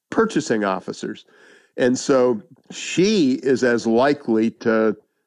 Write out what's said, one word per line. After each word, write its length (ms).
purchasing 520
officers. 600
And 220
so 460
she 720
is 220
as 240
likely 640
to 440